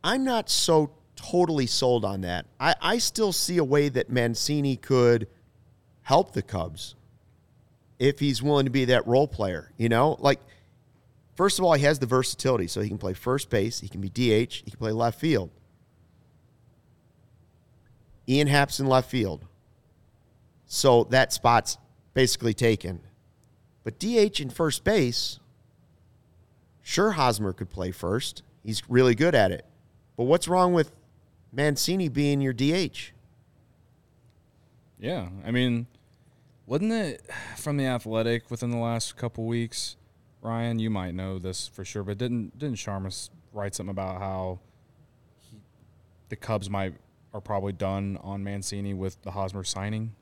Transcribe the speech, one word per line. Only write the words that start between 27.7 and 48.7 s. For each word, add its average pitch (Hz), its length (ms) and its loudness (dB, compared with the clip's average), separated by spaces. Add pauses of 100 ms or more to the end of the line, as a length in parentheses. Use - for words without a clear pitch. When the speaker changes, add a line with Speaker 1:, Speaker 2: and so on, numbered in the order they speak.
Speaker 1:
first. 98 520 -4 (200)
He's 107 260 -6
really 123 260 6
good 160 180 2
at 101 180 6
it. 78 140 -8 (520)
But 120 80 0
what's 160 220 2
wrong 180 260 4
with 160 180 2 (640)
Mancini 151 560 0
being 143 320 0
your 135 120 0
D 139 200 0
H? - 400 -4 (1900)
Speaker 2:
Yeah, 110 300 -6 (160)
I 113 60 -6
mean, 120 360 0 (800)
wasn't 180 260 -2
it 196 300 -4 (340)
from 147 220 -4
The 135 80 0
Athletic 117 640 -2
within 120 200 -4
the 120 60 -2
last 117 380 -4
couple 117 300 -6
weeks, 117 500 -6 (460)
Ryan? 117 380 -4
You 110 100 -2
might 92 240 -4
know 95 260 -6
this 92 300 -8
for 95 160 -14
sure, 104 180 -8
but 98 140 -6
didn't, 117 400 -4
didn't 131 200 -8
Sharma 98 300 -6
s-, - 220 -10 (240)
write 101 220 -6
something 95 160 -8
about 95 280 -6
how 95 400 -6 (800)
he, - 180 -20 (720)
the 110 60 -10
Cubs 101 340 -4
might, 98 260 -4 (360)
are 107 80 -12
probably 98 340 -4
done 98 480 -4
on 98 220 -8
Mancini 101 520 -8